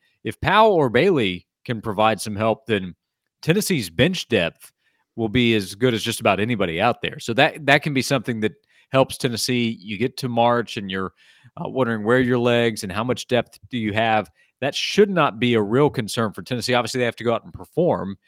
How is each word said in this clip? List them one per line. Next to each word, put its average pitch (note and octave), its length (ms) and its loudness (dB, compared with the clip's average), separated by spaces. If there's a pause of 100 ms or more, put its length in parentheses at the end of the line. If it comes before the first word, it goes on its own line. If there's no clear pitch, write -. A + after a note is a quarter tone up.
(240)
If - 180 -8
Powell G#3 320 4
or D3 160 2
Bailey A#2 560 0 (180)
can A#2 160 -6
provide G#2+ 400 0
some G#2+ 160 -8
help, A2 300 0
then F#2+ 300 -2 (480)
Tennessee's D#3 480 -2
bench F3 360 0
depth F2 440 -2 (440)
will A2+ 140 -2
be A#2 240 4
as G2+ 220 -2
good A#2 180 2
as G#2+ 80 0
just A#2 200 -4
about G2+ 180 4
anybody G2 420 0
out A#2 220 0
there. - 160 -6
So - 160 -6
that, D3 320 0
that C#3+ 160 4
can D3+ 100 -4
be C3 80 0
something A#2+ 380 -2
that G#2+ 140 0 (380)
helps C3 280 2
Tennessee. A#2+ 600 -2
You G2+ 200 -10
get B2+ 180 -2
to C3+ 100 -8
March A#2 480 0
and G2+ 140 -8
you're, F#2+ 240 -6 (420)
uh, - 140 -10
wondering A2+ 340 -2
where A#2+ 160 4
your B2 200 2
legs A#2+ 420 2
and F#2+ 100 -8
how G#2 120 -4
much B2 240 -4
depth - 320 -2 (100)
do B2+ 80 -6
you G#2+ 160 -2
have, A2 340 2 (340)
that C3+ 140 -4
should - 340 2
not C#3+ 300 0
be A#2+ 160 2
a A2 60 4
real B2 280 2
concern A2 420 -4
for F#2 120 -14
Tennessee. A#2+ 300 -4
Obviously, A#2+ 260 0
they B2 60 0
have A#2 120 -4
to A2+ 60 -12
go A#2 100 2
out A2 100 -4
and F2 100 -20
perform, G2 640 -2 (100)